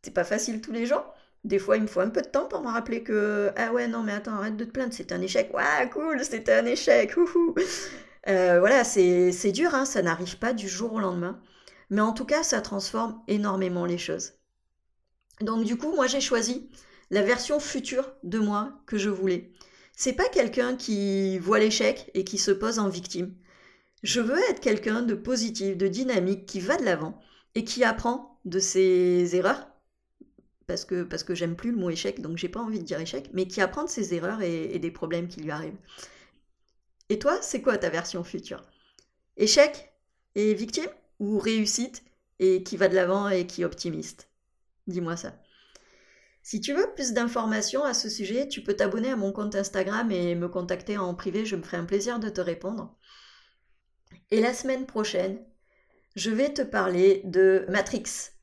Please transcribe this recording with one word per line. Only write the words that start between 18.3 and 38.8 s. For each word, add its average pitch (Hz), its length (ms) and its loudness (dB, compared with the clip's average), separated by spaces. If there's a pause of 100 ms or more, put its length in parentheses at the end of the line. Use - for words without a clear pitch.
moi 208 480 -2
que 220 100 -4
je 202 120 0
voulais. 190 420 -2 (440)
C'est 254 180 -2
pas 403 160 2
quelqu'un 247 460 0
qui 196 640 0
voit 202 200 4
l'échec - 540 2
et 190 100 0
qui 196 140 -4
se - 140 2
pose 220 280 2
en 208 80 2
victime. 180 480 -6 (680)
Je 214 180 0
veux 254 180 2 (100)
être - 100 -2
quelqu'un 220 420 0
de 226 120 0
positif, 214 640 -2
de 196 100 2
dynamique, 196 580 0
qui - 140 -6
va 220 180 0
de 254 80 0
l'avant 165 340 -2 (340)
et 226 120 -2
qui 247 180 -2
apprend 233 640 -2
de 180 140 -2
ses 180 760 4
erreurs. 185 320 2 (1000)
Parce 175 180 -6
que, 180 180 -4
parce 165 220 -8
que 175 100 -2
j'aime 170 220 -4
plus 233 140 -4
le 240 60 -2
mot 180 120 0
échec, - 320 -4
donc 170 160 -6
j'ai 175 100 -4
pas 220 140 -8
envie 220 180 -4
de 165 60 -8
dire 156 160 -6
échec, 208 320 -8
mais 185 120 0
qui 185 140 -8
apprend 196 240 0
de 349 60 -6
ses 185 240 -4
erreurs 185 280 -4
et, 165 320 -4
et 170 60 -4
des 165 120 -4
problèmes 170 360 -4
qui 175 140 -14
lui 151 100 -6
arrivent. 156 260 -8 (1300)
Et 214 100 0
toi, 302 220 2
c'est - 200 -6
quoi 226 160 2
ta 180 120 -2
version 165 340 -4
future ? - 400 -12 (720)